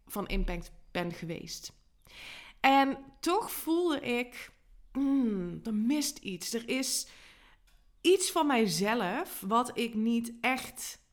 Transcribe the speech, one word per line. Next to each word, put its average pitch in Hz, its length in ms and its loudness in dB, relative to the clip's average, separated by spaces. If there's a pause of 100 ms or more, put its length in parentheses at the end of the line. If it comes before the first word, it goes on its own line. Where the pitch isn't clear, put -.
(120)
van 202 140 -4
impact 180 460 -2 (180)
ben 175 220 -2
geweest. - 600 -10 (880)
En 269 380 6 (220)
toch 370 320 0
voelde 330 480 0
ik, 240 500 -4 (420)
"Hmm, 220 720 0
er 226 100 -4
mist 269 440 0
iets. 185 360 -8
Er 233 140 -6
is 262 380 -2 (920)
iets 370 300 6
van 320 160 2
mijzelf 220 1000 2
wat 226 320 0
ik 233 160 -2
niet 233 460 0
echt - 600 -6 (100)